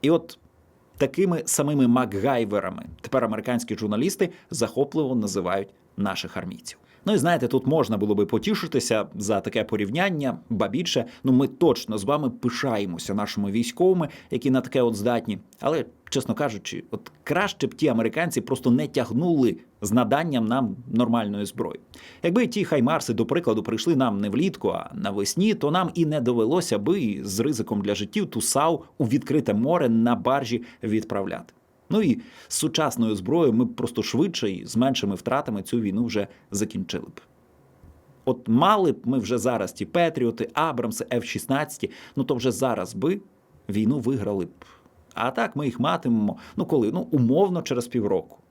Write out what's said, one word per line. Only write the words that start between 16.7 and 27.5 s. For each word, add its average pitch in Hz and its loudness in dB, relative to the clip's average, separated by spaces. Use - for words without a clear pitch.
от - -12
краще 180 -2
б - -4
ті 156 2
американці 117 0
просто 127 0
не 135 4
тягнули 127 2
з 101 -2
наданням 123 2
нам 117 0
нормальної 110 0
зброї. 92 -8
Якби 202 2
ті 214 -2
хаймарси, 143 2
до 113 0
прикладу, 143 0
прийшли 110 0
нам 117 2
не 104 -2
влітку, 131 0
а 87 -4
навесні, 101 0
то 147 0
нам 175 0
і 170 2
не 151 0
довелося 120 2
би 107 0
з 98 -4
ризиком 113 0